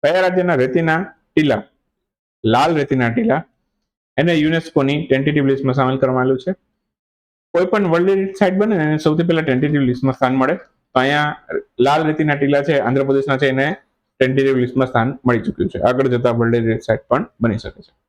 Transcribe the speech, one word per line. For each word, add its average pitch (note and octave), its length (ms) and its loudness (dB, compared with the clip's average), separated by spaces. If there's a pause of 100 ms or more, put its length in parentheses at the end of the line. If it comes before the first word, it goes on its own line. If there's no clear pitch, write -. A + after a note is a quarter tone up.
કયા E3+ 180 2
રાજ્યના F3+ 340 0
રેતીના D#3+ 480 0 (340)
ટીલા, C3+ 260 2 (840)
લાલ C#3 320 2
રેતીના C3+ 320 0
ટીલા, E3 360 0 (720)
એને E3+ 180 2
યુનેસ્કોની D3+ 720 0
ટેન્ટેટિવ C#3 400 0
લિસ્ટમાં C3+ 280 0
સામેલ C3+ 220 0
કરવામાં C3 260 0
આવ્યું C3 160 0
છે? F3+ 140 -6 (960)
કોઈ F3+ 160 0
પણ G3 200 0
વર્લ્ડ E3+ 240 2
હેરિટેજ F#3+ 260 -2
સાઇટ F#3+ 180 2
બને G#3 220 0
ને, D#3+ 80 0
એને D3+ 140 0
સૌથી D#3 240 0
પહેલા E3 200 0
ટેન્ટેટિવ C#3+ 380 0
લિસ્ટમાં B2+ 340 0
સ્થાન C3 200 -2
મળે. C3+ 200 0
તો - 460 -6
અહીંયા D3 420 -2 (380)
લાલ D3 260 2
રેતીના D#3 280 0
ટીલા C#3+ 280 0
છે, C#3+ 160 0
આંધ્રપ્રદેશના C3+ 580 0
છે, C#3 100 0
એને C3+ 300 0 (440)
ટેન્ટેટિવ C3+ 360 2
લિસ્ટમાં B2+ 300 0
સ્થાન B2 400 -2
મળી A#2+ 140 2
ચૂક્યું - 300 -4
છે. - 80 -8
આગળ C3 300 0
જતા B2 220 0
વર્લ્ડ A#2 240 0
હેરિટેજ A2+ 280 -2
સાઇટ G#2+ 180 -2
પણ D3+ 260 -2 (140)
બની A2+ 180 0
શકે - 240 -14
છે. - 120 -20 (140)